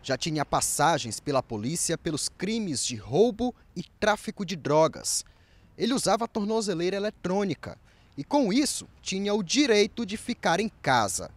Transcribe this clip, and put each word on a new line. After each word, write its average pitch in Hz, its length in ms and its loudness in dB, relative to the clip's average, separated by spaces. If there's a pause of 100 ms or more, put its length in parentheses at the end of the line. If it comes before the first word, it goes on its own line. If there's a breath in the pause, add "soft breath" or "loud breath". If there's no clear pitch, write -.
Já 160 140 -2
tinha 151 260 -2
passagens 143 760 0
pela 131 220 0
polícia 131 560 -4
pelos - 320 -4
crimes 196 520 -4
de 120 140 -4
roubo 202 580 0 (220 soft breath)
e 180 60 -8 (180)
tráfico 208 420 -2
de 180 140 -6
drogas. 143 680 0 (540 soft breath)
Ele 233 160 -2
usava 220 340 2
tornozeleira 202 720 -2
eletrônica 196 800 -4 (400 soft breath)
e, 143 80 -8
com 277 260 2
isso, 254 380 0 (140)
tinha 202 320 -2
o 214 80 0
direito 220 640 2
de 202 100 -8
ficar 190 440 0
em 220 100 -2 (100)
casa. 107 560 2